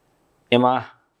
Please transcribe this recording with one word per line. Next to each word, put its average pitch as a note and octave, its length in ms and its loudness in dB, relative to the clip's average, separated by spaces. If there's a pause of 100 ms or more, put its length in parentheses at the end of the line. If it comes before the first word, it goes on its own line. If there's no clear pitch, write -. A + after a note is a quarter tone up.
(520)
એમાં B2 300 0 (380)